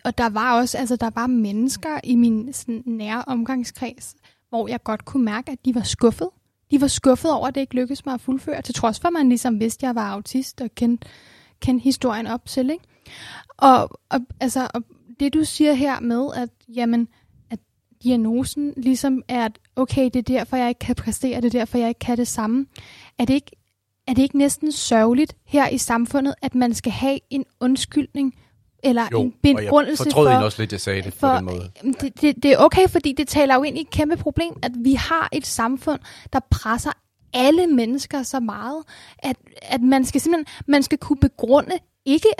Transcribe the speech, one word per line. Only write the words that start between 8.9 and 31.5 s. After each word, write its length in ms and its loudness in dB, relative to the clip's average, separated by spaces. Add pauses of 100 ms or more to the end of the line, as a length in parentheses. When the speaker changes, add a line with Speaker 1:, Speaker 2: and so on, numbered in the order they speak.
Speaker 1:
for, 80 -2
at 60 0
man 160 4
ligesom 300 0
vidste, 260 -4
at 20 0
jeg 80 -2
var 140 -4
autist 520 -8
og 140 -8
kendte, 320 0 (540)
kendte 220 0
historien 440 -2
op 180 -8
til, 240 -2
ikke? 140 -6 (720)
Og, 420 4 (100)
og, 100 -2 (200)
altså, 340 -2
og 100 -8 (360)
det, 140 -2
du 100 2
siger 300 2
her 260 0
med, 360 -2
at, 140 -6 (260)
jamen, 320 0 (420)
at 100 -12 (440)
diagnosen 760 0
ligesom 500 0
er, 180 -2
at 140 -8 (160)
okay, 300 0
det 100 -2
er 60 0 (160)
derfor, 200 -4
jeg 120 0
ikke 100 -6
kan 160 -4
præstere, 460 -4
det 140 0
er 40 0
derfor, 180 -4
jeg 120 0
ikke 100 -6
kan 180 -2
det 100 -2
samme. 380 -2 (540)
Er 60 2
det 80 2
ikke, 180 -2 (560)
er 60 -2
det 80 4
ikke 160 2
næsten 340 2
sørgeligt 640 2 (100)
her 240 2
i 80 -2
samfundet, 640 0
at 140 -4
man 180 2
skal 180 -4
have 280 -2 (100)
en 160 -4 (140)
undskyldning, 760 -2 (480)
eller 280 2
Speaker 2:
Jo, 100 0
Speaker 1:
en 120 -2 (100)
Speaker 2:
og 60 8
jeg 60 6
Speaker 1:
begrundelse 480 2
Speaker 2:
fortrød 220 4
Speaker 1:
for, 40 6
Speaker 2:
egentlig 160 4
også 160 -2
lidt, 100 -2
jeg 100 -6
sagde 200 -2
det 120 -8
på 60 -18
Speaker 1:
for, 160 2
Speaker 2:
den 100 -4
måde. 240 -8 (120)